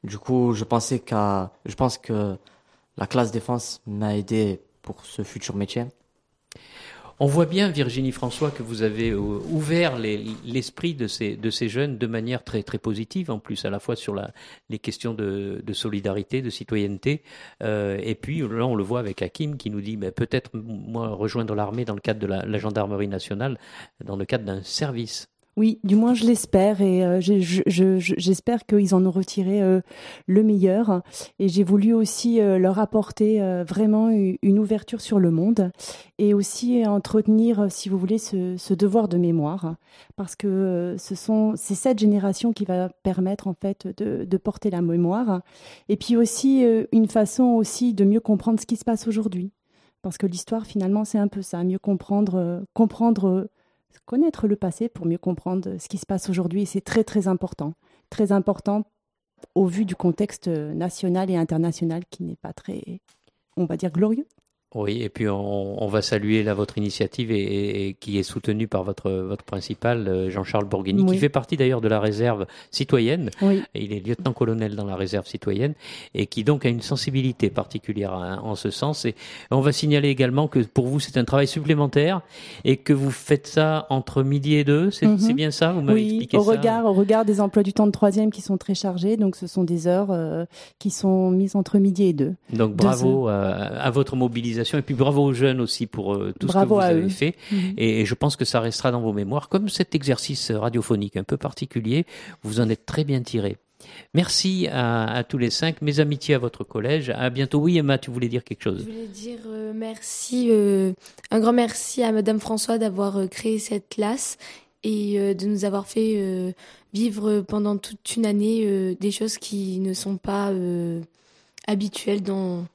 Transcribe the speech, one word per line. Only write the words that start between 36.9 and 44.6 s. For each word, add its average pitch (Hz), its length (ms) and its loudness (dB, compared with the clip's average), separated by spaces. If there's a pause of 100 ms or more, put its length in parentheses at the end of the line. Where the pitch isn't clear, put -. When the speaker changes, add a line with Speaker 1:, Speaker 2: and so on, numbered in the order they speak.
Speaker 3:
euh, 202 100 2
si - 200 -8
vous 190 80 0
voulez, 196 220 0
ce, 180 380 -4
ce - 160 -2
devoir 202 360 2
de 175 80 2
mémoire, 170 580 0 (400)
parce - 220 -10
que, 208 100 -4
euh, 185 500 0
ce - 160 -10
sont, 214 440 0
c'est - 180 -4
cette 247 240 0
génération 208 540 2
qui 208 100 -4
va 185 240 -2
permettre 190 600 -2
en 180 120 -4
fait 196 260 -6 (120)
de, 208 260 -4
de 190 140 -2
porter - 320 -4